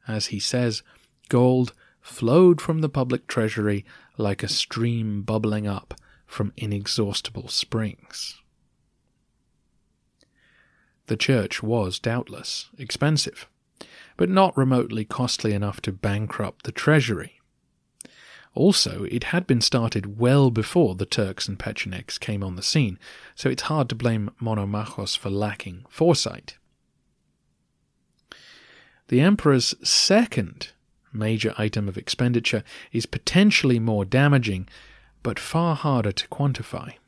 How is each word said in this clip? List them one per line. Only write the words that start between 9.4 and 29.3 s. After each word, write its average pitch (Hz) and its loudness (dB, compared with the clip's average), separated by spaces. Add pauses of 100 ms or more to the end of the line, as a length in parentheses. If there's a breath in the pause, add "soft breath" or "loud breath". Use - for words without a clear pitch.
The 110 -2
church 113 0
was 107 -2
doubtless - -6
expensive, - -2 (720 loud breath)
but 175 2
not 185 4
remotely 123 0
costly - -2
enough 101 -4
to 104 -6
bankrupt 104 -4
the - -6
treasury. 117 0 (1120 loud breath)
Also, - 2
it 120 -4
had 180 -2
been 123 2
started 110 -2
well 131 6
before 110 2
the 95 -4
Turks 95 -4
and 98 -6
Pechenegs - -8
came 101 -6
on 95 -6
the 90 -10
scene, 113 0 (380 loud breath)
so - -2
it's 131 -2
hard 151 0
to 117 -4
blame 113 -2
Monomachos 104 -4
for - -6
lacking 98 -6
foresight. - 0 (2500 loud breath)
The 123 2
emperor's 151 4 (160)